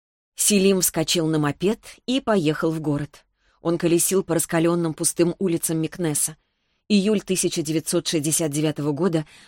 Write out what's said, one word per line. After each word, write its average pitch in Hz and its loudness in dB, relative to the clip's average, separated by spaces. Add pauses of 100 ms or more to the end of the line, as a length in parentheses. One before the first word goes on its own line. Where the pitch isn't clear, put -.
(340)
Селим 196 4
вскочил 165 0
на 156 0
мопед 160 0 (260)
и 262 0
поехал 160 0
в 160 -6
город. 147 -4 (360)
Он 170 0
колесил 175 2
по 160 -2
раскалённым 170 0
пустым 170 0
улицам 170 -2
Мекнеса. 156 -4 (500)
Июль 202 2
тысяча 175 -2
девятьсот 160 -2
шестьдесят 160 0
девятого 151 -2
года 160 0 (200)